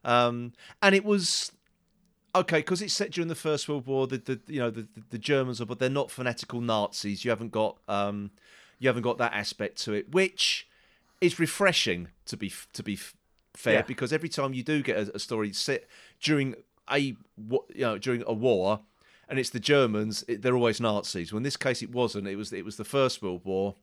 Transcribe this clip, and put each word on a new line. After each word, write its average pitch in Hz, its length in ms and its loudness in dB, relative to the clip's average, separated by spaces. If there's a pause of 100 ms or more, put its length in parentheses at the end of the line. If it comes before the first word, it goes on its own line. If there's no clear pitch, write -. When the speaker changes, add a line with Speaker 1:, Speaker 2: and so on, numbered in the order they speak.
Speaker 1:
Um, 120 480 2 (300)
and 196 120 8
it 196 80 4
was, 202 500 0 (840)
okay, 165 280 4
'cause 185 200 0
it's 185 100 -4
set - 200 -2
during 170 160 -2
the 160 60 -4
First 151 360 -2
World 135 160 -2
War, 135 200 2
the, 131 120 -4
the, 117 300 -4
you 147 120 -4
know, 120 80 0
the, 110 140 -6
the, 107 200 -16 (100)
the 120 60 -6
Germans 127 440 2
are, - 40 -2
but 113 120 -8
they're 131 100 2
not 139 220 0
fanatical 120 500 -4
Nazis. 107 640 0
You 120 60 0
haven't 110 220 -2
got, 107 260 0 (100)
um, 101 440 -2 (480)
you 131 100 2
haven't 120 120 0
got 117 140 0
that 117 160 0
aspect 104 520 -6
to 110 100 -4
it, 104 180 -4
which - 560 0 (540)
is 175 160 4
refreshing, 135 680 2 (180)
to - 100 -8
be 101 120 -6
f-, - 260 -12
to 104 80 -10
be 104 120 -4
f-, - 220 -12 (380)
fair, - 220 2
Speaker 2:
Yeah. 110 60 4
Speaker 1:
because 127 300 -4
every 156 160 -2
time 139 240 -2
you 127 100 -4
do 151 200 0
get 104 160 0 (100)
a, - 80 -10
a - 20 -8
story 107 360 -2
set - 340 -2 (320)
during 139 360 2 (340)
a 139 240 0 (220)
wa-, 110 260 -2 (100)
you - 100 -4
know, 110 140 2
during 120 300 -2
a 117 60 0
war, 107 480 2 (480)
and 131 100 -2
it's 123 120 -2
the 120 100 -6
Germans, 110 680 2
it, 104 160 -4
they're 127 140 4
always 117 240 4
Nazis. 101 520 -2
Well, 107 40 -4
in 113 80 -2
this 139 120 -4
case, 127 240 -2
it 117 120 -8
wasn't. 104 340 0
It 98 80 -4
was, 104 180 -8
it 95 120 -8
was 104 120 -12
the 107 80 -10
First 135 380 2
World 90 220 -4
War 95 380 0